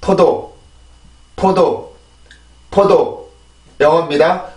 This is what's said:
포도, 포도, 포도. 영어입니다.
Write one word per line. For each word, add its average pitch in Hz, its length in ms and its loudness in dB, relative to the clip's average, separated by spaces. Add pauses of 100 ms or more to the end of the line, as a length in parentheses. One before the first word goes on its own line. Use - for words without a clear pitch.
포도, - 560 0 (800)
포도, 185 600 -2 (720)
포도. - 600 0 (500)
영어입니다. 156 640 0 (100)